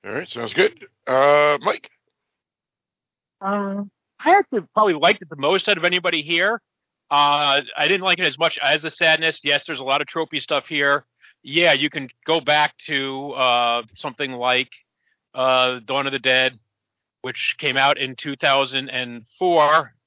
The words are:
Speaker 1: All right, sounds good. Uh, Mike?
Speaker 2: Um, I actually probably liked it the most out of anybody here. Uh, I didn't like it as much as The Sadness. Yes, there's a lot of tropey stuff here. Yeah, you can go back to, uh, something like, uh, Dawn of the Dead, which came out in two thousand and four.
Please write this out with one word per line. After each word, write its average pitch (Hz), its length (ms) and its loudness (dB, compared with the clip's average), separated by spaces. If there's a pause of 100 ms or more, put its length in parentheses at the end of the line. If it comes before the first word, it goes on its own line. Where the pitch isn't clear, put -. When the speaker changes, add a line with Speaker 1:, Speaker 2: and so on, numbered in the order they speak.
Speaker 1:
All 98 60 -12
right, 147 180 -8
sounds 117 260 -8
good. 202 340 0 (180)
Uh, 143 540 4
Mike? - 280 -4 (1500)
Speaker 2:
Um, 202 520 -4 (260)
I 339 180 4
actually 247 260 0 (120)
probably 208 200 4
liked 165 280 2
it 160 80 -20
the 156 60 -14
most 160 320 0
out 196 100 0
of 160 60 -6
anybody 175 380 0
here. 175 380 -2 (480)
Uh, 143 540 2 (140)
I 147 100 0
didn't 185 160 0
like 180 160 0
it 180 60 -2
as 143 140 -2
much - 220 0
as 147 220 0
The 160 80 -6
Sadness. 160 540 0
Yes, 143 220 -2
there's 147 120 -8
a 131 60 -10
lot 135 160 0
of 143 80 -8
tropey 156 340 -6
stuff 143 240 -4
here. 143 380 0 (400)
Yeah, 160 280 2
you 139 160 0
can 139 200 -8 (180)
go 160 140 0
back 147 360 2 (100)
to, 135 440 -6
uh, 120 520 0 (120)
something 139 380 -8
like, 127 380 -2 (640)
uh, 127 500 0
Dawn 135 220 -4
of 135 60 -4
the 135 60 -6
Dead, 127 400 0 (640)
which - 360 -6
came 135 180 -4
out 139 200 2
in 131 200 -8
two 143 180 -10
thousand 135 560 -2
and 120 340 -10 (140)
four. 160 560 2 (120)